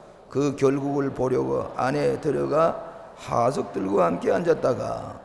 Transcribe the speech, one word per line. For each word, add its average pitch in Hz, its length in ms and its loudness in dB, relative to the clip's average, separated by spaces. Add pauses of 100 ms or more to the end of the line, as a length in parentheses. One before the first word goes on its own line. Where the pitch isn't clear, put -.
(280)
그 139 260 0
결국을 139 600 2
보려고 127 480 0 (140)
안에 139 440 0
들어가 143 960 0
하석들과 147 880 0
함께 170 260 0
앉았다가." 135 960 0